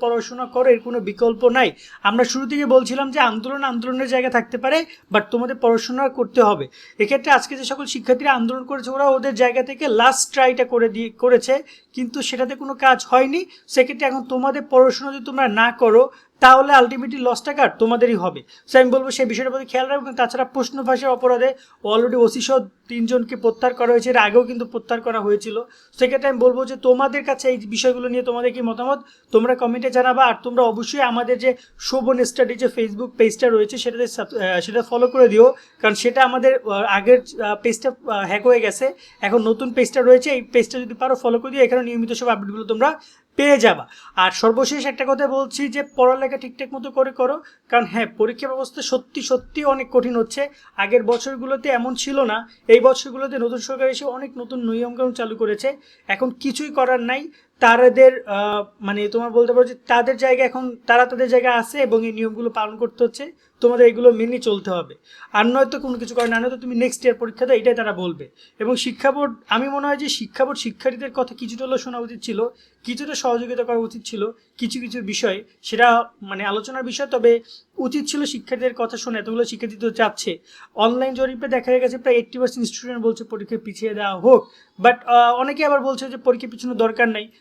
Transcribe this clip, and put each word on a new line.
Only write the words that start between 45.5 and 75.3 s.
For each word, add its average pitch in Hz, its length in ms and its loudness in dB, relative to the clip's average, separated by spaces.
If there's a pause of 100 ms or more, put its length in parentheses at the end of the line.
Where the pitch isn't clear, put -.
যে 285 140 -6 (140)
পড়ালেখা 262 400 2
ঠিকঠাক 262 380 -12
মতো 262 160 -10
করে 262 200 0
করো, 262 320 -2 (260)
কারণ 240 180 2
হ্যাঁ, 208 200 -4
পরীক্ষা 233 420 -4
ব্যবস্থা 262 340 -8
সত্যি 254 400 -6
সত্যি 294 420 -4
অনেক 269 280 -2
কঠিন 247 240 0
হচ্ছে। 269 320 -4 (280)
আগের 208 260 0
বছরগুলোতে 262 640 -4
এমন 247 260 -2
ছিল 269 300 -2
না, 226 240 -4 (200)
এই 226 120 8
বছরগুলোতে 262 580 0
নতুন 240 200 -4
সরকার 262 300 -4
এসে 269 160 -6
অনেক 262 340 -10
নতুন 240 320 -8
নিয়মকানুন 240 420 -4
চালু 226 240 -8
করেছে। 226 400 -4 (320)
এখন 247 220 -2
কিছুই 269 380 -8
করার 254 320 0
নাই, 262 280 -6 (320)
তাদের, 247 680 6
আহ, 208 360 -2 (160)
মানে 208 280 -4
তোমার 233 220 -4
বলতে 240 220 4
পারো 247 120 6
যে 247 100 -10
তাদের 240 420 0
জায়গা 262 280 2
এখন, 254 320 -4 (100)
তারা 240 200 4
তাদের 247 220 -2
জায়গায় 247 260 4
আছে 233 240 -4
এবং 226 280 0
এই 226 60 -6
নিয়মগুলো 220 380 -6
পালন 220 260 -6
করতে 233 280 -4
হচ্ছে, 277 280 -6 (280)
তোমাদের 240 260 6
এগুলো 233 260 6
মেনে 233 260 -2
চলতে 202 320 -4
হবে। 165 240 -6 (380)
আর 214 140 4
নয়তো 269 340 0
কোনো 254 180 -6
কিছু 226 160 -10
করে 240 140 0
না, 226 120 0
নয়তো 254 160 -4
তুমি 247 180 -10
নেক্সট 247 300 -2
ইয়ার 233 120 0
পরীক্ষা 240 300 -6
দাও, 254 100 2
এটাই 233 180 2
তারা 220 180 -4
বলবে। 175 380 -8 (280)
এবং 233 180 -2
শিক্ষা 262 360 -2
বোর্ড, 277 220 -4 (140)
আমি 240 200 -2
মনে 277 180 -6
হয় 285 100 -2
যে 285 120 -8
শিক্ষা - 360 -4
বোর্ড 262 140 -4
শিক্ষার্থীদের 254 560 -6
কথা 254 200 -4
কিছুটা 233 300 -12
হলেও 254 140 -2
শোনা 247 200 -12
উচিত 233 220 -12
ছিল, 226 280 -6 (360)
কিছুটা 269 300 -10
সহযোগিতা 240 500 -4
করা 233 140 -2
উচিত 226 260 -8
ছিল 220 260 -6 (280)
কিছু 240 220 -6
কিছু 240 220 -10
বিষয়, 202 420 -4 (180)